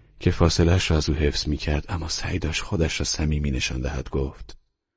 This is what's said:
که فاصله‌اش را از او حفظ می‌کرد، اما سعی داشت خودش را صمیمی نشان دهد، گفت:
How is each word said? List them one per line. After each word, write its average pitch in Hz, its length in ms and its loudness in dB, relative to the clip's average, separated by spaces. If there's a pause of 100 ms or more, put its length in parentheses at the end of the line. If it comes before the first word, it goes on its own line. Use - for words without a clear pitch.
(200)
که 90 120 4
فاصله‌اش 85 600 4
را 80 60 6
از 73 120 0
او 76 60 0
حفظ 73 320 0
می‌کرد، 76 420 -2
اما 80 180 -4
سعی 82 320 -4
داشت 78 220 -4
خودش 80 380 -2
را 78 60 -2
صمیمی 73 460 0
نشان 64 300 -4
دهد، 64 280 -6
گفت: - 480 -6 (400)